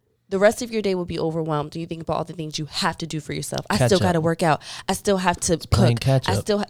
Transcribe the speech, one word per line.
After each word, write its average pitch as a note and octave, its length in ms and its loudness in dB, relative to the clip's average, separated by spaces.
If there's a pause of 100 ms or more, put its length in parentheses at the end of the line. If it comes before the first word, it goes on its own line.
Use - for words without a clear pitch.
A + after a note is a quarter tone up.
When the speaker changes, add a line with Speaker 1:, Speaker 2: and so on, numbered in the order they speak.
(300)
Speaker 1:
the G3 100 -2
rest G#3+ 220 4
of A#3 100 -8
your A3 100 0
day G3 120 0
will F3+ 120 -2
be F3 140 -6
overwhelmed. D#3 560 -2
You E3 100 -6
think E3 160 -10
about D#3+ 160 -4
all D#3+ 80 -2
the D#3 80 -14
things D#3 260 -8
you D#3 60 -4
have E3 320 -2
to E3+ 100 -8
do D3+ 140 -6
for - 100 -10
yourself. C#3+ 380 -6
I G3+ 80 0
Speaker 2:
Catch B2+ 100 4
Speaker 1:
still F#3 120 6
Speaker 2:
up. G#3+ 40 2
Speaker 1:
gotta F3 160 2
work E3 240 0
out. D3+ 180 4 (280)
I F#3+ 40 -2
still G3 260 0
have F3 220 0
to F3+ 120 0
Speaker 2:
It's D3+ 120 -2
playing A#2+ 320 4
Speaker 1:
cook. - 40 -6
Speaker 2:
catch C3+ 280 2
Speaker 1:
I - 40 2
Speaker 2:
up. G#2 80 0
Speaker 1:
still G#3 180 0
ha-, G#3 100 -2